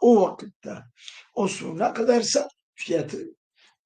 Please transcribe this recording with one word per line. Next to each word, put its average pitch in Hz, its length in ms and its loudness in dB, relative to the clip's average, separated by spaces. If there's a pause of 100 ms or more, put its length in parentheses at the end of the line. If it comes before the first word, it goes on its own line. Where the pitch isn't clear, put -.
o 233 200 8
vakitte - 520 -4 (640)
o 196 120 0
su 160 300 -8
ne 214 160 -2
kadarsa 240 560 0 (240)
fiyatı - 540 -6 (580)